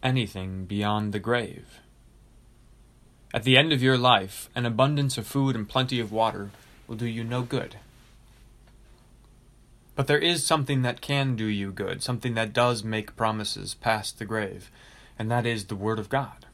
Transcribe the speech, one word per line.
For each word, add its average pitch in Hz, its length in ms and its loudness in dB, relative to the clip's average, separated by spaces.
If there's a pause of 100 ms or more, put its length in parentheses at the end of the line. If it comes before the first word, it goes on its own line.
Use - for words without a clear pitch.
anything 95 640 -2
beyond 104 460 0
the 104 60 -2
grave. 110 600 -4 (1500)
At 107 120 -2
the 127 120 8
end 156 160 6
of 127 100 2
your 131 140 6
life, 117 580 4
an 120 120 -2
abundance 135 500 2
of 107 100 -8
food 135 300 0
and 107 120 -4
plenty 127 320 0
of 107 120 -6
water 101 380 0 (360)
will 113 100 -10
do 120 100 -4
you 113 180 -4
no 123 160 -2
good. 123 360 -4 (2250)
But 135 120 0
there 147 120 4
is 165 280 2
something 139 360 2
that 123 180 -2
can 139 340 0
do 110 120 -2
you 98 260 -2
good, 92 300 -4
something 123 320 -2
that 113 180 0
does 120 320 2
make 110 320 -4
promises 107 560 -2
past 107 460 -2
the 107 80 -8
grave, 98 440 -6 (480)
and 110 120 -2
that 120 160 2
is 110 180 -2
the 104 120 -8
Word 107 220 -2
of 101 100 -8
God. - 460 -2